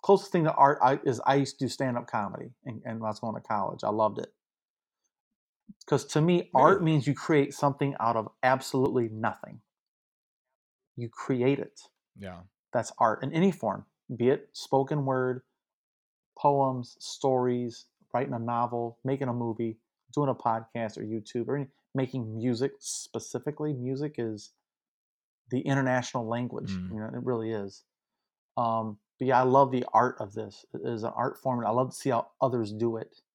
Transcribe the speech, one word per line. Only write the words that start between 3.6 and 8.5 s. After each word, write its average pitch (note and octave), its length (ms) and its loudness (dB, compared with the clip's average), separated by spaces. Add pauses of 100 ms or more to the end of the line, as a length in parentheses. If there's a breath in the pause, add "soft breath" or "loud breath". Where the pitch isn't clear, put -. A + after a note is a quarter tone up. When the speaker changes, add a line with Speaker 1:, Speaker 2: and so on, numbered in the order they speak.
Speaker 1:
I - 60 0
loved G#2+ 300 0
it. - 140 -10 (1500)
'Cause - 200 0
to D3+ 140 2
me, F3 340 2
art E3+ 260 6
Speaker 2:
Really? - 20 0
Speaker 1:
means D#3 240 2
you C#3+ 80 2
create - 380 2
something C#3 460 0
out A#2 180 2
of A2 120 -2 (140)
absolutely B2+ 680 2